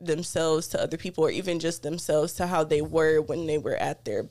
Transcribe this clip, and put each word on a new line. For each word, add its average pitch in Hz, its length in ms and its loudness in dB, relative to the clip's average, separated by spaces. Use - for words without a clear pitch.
themselves 165 720 0
to - 120 -2
other 165 140 -2
people 175 260 -2
or 151 80 4
even 170 300 -2
just 165 240 -4
themselves 156 480 0
to 175 160 -2
how 170 160 2
they 151 180 2
were 156 380 4
when 156 260 -2
they 151 120 0
were - 180 -2
at - 280 -4
their 104 260 -2